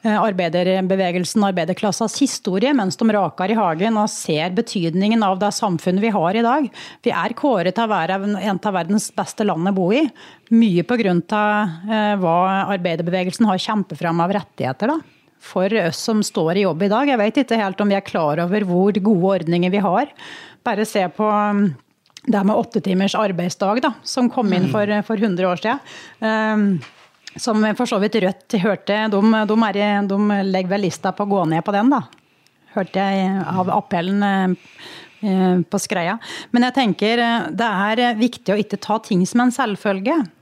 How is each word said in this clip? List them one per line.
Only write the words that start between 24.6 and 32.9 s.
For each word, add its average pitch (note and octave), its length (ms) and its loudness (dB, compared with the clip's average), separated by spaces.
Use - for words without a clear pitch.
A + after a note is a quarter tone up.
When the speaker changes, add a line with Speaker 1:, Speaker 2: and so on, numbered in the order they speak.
Speaker 2:
Mm. - 20 -2
Speaker 1:
for, G#3 160 0
for A3 180 -4
hundre F#3 300 0
år F3 100 -2
siden. B3 200 -2
Ehm, G#3+ 580 0
som G#3+ 240 -2
for B3 140 -2
så G#3+ 100 0
vidt G#3+ 160 0
Rødt G3 460 -2
hørte, G3+ 400 0
de, G3 80 2
de G#3+ 80 2
er G3 80 -2
i, G3+ 320 0
de G3 100 0
legger F#3 220 0
vel G3 160 0
lista F#3 260 -2
på G3+ 140 -4
å G3+ 80 -6
gå G3 160 2
ned D#3+ 160 0
på G#3 100 -2
den G#3+ 160 4
da. C4+ 80 2
Hørte F#3+ 280 -4